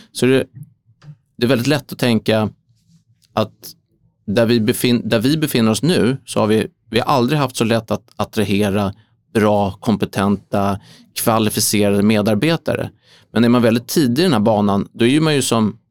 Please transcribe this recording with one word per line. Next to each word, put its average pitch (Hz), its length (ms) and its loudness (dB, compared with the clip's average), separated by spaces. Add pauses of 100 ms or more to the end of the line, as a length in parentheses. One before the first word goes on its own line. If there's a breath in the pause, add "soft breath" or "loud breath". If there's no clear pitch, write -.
(120 loud breath)
så - 140 -4
är 127 40 4
det, 131 160 2 (920)
det 117 80 -2
är 117 40 2
väldigt 127 180 0
lätt 147 240 -4
att - 80 -14
tänka 110 500 0 (840)
att - 420 -6 (500)
där 110 200 0
vi 117 140 2
befin-, 120 500 0
där 113 100 2
vi 135 180 0
befinner 123 340 0
oss 107 120 -2
nu 135 420 0
så - 140 -6
har 110 80 2
vi, 107 200 0 (220)
vi 110 100 -2
har 131 60 -2
aldrig 139 340 0
haft 131 160 -4
så - 80 -2
lätt 113 280 -2
att 107 120 -6 (120)
attrahera 101 800 -2 (400 soft breath)
bra, 101 380 2
kompetenta, 101 1080 -2 (440 loud breath)
kvalificerade 104 800 0
medarbetare. 110 840 0 (420 soft breath)
Men 110 120 2
är 117 60 4
man 120 120 4
väldigt 120 260 2
tidig 139 340 0
i - 20 2
den 185 100 2
här 107 60 2
banan, 101 540 0
då 110 120 0
är 135 140 4
man 156 160 2
ju 131 60 0
som, 110 360 0 (140)